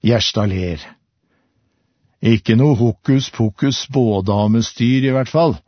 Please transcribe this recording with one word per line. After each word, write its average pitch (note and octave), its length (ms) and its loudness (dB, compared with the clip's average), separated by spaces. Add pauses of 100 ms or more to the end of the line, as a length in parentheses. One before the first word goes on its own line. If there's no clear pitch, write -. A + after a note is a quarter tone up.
Gjerstad G#2+ 480 0
ler. F2+ 320 -6 (1400)
Ikke A2+ 360 2
noe C#3+ 200 4
hokus A#2+ 560 0
pokus A#2 520 -2
spådamestyr A2 1200 0
i C3 80 0
hvert C3 160 -2
fall. D#3 260 0 (120)